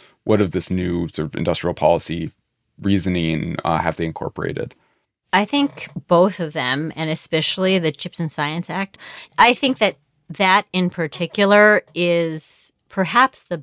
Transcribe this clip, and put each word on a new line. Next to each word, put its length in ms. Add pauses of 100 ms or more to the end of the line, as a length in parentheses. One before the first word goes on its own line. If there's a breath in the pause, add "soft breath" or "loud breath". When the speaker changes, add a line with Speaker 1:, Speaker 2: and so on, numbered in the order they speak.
(220 soft breath)
Speaker 1:
what 180
of 120
this 180
new 380
sort 180
of 100
industrial 380
policy 560 (500)
reasoning, 840
uh, 140
have 180
they 80
incorporated? 680 (580)
Speaker 2:
I 120
think 440 (180)
both 320
of 140
them, 420
and 160
especially 680
the 100
chips 300
and 100
Science 400
Act, 280 (400 loud breath)
I 160
think 240
that 180 (340)
that 420
in 180
particular 920 (120)
is 800 (160)
perhaps 560
the 180